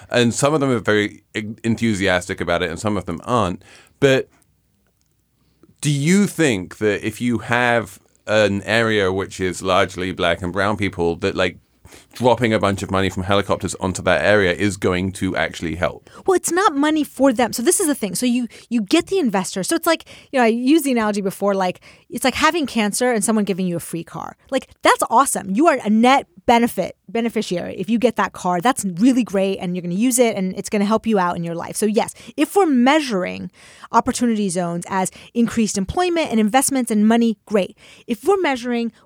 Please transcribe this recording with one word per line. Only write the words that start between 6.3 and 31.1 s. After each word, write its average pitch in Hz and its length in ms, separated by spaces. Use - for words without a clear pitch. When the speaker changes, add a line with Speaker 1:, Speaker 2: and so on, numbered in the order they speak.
Speaker 1:
that 101 280
if 113 140
you 120 180
have 117 600
an 101 360
area 107 500
which 95 280
is 92 220
largely 92 500
black 85 300
and 87 100
brown 101 240
people, 87 400
that, 98 180
like, 92 240
dropping 117 400
a 110 60
bunch 98 240
of 95 80
money 95 180
from 92 140
helicopters 98 540
onto 92 260
that 85 220
area 98 280
is 98 240
going 92 360
to 92 240
actually 82 400
help? - 340
Speaker 2:
Well, 381 100
it's - 160
not 359 220
money 302 300
for 269 280
them. 233 200
So 240 100
this 311 180
is 359 60
the 294 80
thing. 180 200
So 254 120
you, 240 220
you 233 140
get - 240
the 392 120
investor. 196 440
So 330 140
it's - 100
like, 330 180
you 277 60
know, 240 60
I 226 40
used 262 360
the 277 80
analogy 214 280
before, 196 340
like, 185 260
it's - 140
like 247 100
having 311 320
cancer 226 460
and 214 120
someone 220 200
giving 185 220
you 175 100
a 131 40
free 165 240
car. - 320
Like, 262 180
that's 370 280
awesome. 233 400
You 240 180
are 277 160
a 208 60
net 240 360
benefit, 233 500
beneficiary 208 680
if 196 140
you 233 80
get 226 180
that 196 160
car. 180 300
That's 247 220
really 226 380
great, 196 360
and 180 180
you're 175 60
gonna 175 120
use 240 240
it, 233 160
and 185 220
it's - 140
gonna 202 160
help 220 200
you 220 120